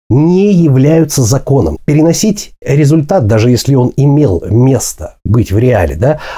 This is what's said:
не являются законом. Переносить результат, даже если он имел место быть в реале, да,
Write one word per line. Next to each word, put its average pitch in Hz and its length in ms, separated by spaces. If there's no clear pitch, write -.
не 180 440
являются 156 720
законом. 110 640
Переносить 165 640
результат, 147 640
даже 113 240
если 123 240
он 123 220
имел 139 520
место 120 680
быть 107 260
в 95 60
реале, 104 380
да, 139 240